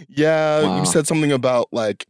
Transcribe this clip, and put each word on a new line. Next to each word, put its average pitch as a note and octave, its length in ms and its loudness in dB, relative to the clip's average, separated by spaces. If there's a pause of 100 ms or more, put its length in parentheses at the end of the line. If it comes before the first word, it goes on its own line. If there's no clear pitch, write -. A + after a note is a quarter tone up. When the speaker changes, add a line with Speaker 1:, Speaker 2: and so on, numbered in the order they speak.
Speaker 1:
"Yeah, D3+ 540 0
Speaker 2:
Wow. D3 180 0
Speaker 1:
you - 60 0
said D#3 200 0
something D3+ 260 0
about, B2+ 400 0
like, A2 380 -4